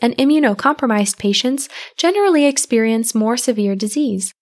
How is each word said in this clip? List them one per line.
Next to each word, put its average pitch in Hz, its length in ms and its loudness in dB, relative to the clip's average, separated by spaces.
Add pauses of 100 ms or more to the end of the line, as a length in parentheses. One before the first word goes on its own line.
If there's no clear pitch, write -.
and 240 160 0
immunocompromised 254 1000 0
patients 254 500 -2 (300)
generally 359 480 2
experience 226 680 0
more 220 200 0
severe 208 400 -2
disease. 208 560 -4 (100)